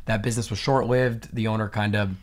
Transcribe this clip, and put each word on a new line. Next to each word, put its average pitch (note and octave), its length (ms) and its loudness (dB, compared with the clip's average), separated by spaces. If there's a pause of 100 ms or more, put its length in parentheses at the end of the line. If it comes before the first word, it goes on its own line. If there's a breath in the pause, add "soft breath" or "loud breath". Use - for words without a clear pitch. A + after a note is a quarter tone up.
that A2 180 0
business A#2 260 -2
was G#2 120 -4
short-lived. B2 720 2
The A2 140 0
owner A2 200 0
kinda G#2 420 0 (120)